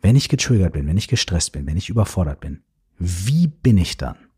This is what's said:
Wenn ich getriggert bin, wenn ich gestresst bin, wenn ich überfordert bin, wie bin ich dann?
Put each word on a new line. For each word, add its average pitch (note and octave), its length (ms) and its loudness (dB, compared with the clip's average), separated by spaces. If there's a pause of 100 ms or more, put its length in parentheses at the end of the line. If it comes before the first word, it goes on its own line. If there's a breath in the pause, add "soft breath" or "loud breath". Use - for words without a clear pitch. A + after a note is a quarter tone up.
Wenn A2+ 140 4
ich C#3+ 140 2
getriggert G#2 440 2
bin, C#2+ 140 -4
wenn E2 100 0
ich G#2 100 -2
gestresst - 440 -2
bin, C#2+ 160 -10
wenn D#2 100 -2
ich - 120 -6
überfordert F#2 500 -2
bin, D2 240 -12 (340)
wie G2 500 0
bin B2+ 300 2
ich E2+ 200 0
dann? - 200 -8 (200)